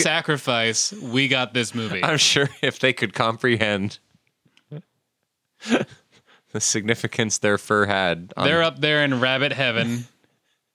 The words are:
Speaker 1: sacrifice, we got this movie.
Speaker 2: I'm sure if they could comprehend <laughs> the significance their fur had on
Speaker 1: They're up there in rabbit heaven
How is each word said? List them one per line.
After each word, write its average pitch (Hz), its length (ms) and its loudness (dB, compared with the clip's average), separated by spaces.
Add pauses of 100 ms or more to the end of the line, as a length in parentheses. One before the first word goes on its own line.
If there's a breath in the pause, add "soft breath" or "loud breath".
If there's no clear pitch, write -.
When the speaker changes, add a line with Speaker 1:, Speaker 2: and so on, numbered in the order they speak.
Speaker 1:
sacrifice, 135 880 0
we 135 360 -2
got 127 260 -2
this 120 200 -2
movie. 110 280 -4
Speaker 2:
I'm 151 160 2
sure 143 300 4 (140)
if 135 160 0
they 131 140 4
could 110 200 -2
comprehend 110 840 0 (720)
<laughs> - 960 -20 (840 soft breath)
the 107 80 -4
significance 110 800 -2
their 104 200 2
fur 104 280 2
had 92 500 0
on 90 100 0
Speaker 1:
They're 165 160 2
up 156 180 -2
there 151 240 2
in 131 160 0
rabbit 131 320 0
heaven 120 540 -2 (680)